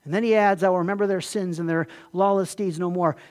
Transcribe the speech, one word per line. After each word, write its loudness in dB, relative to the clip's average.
And -10
then 0
he 4
adds, 4
"I 4
will 2
remember 0
their 0
sins -4
and -4
their 0
lawless 0
deeds -4
no -2
more." 0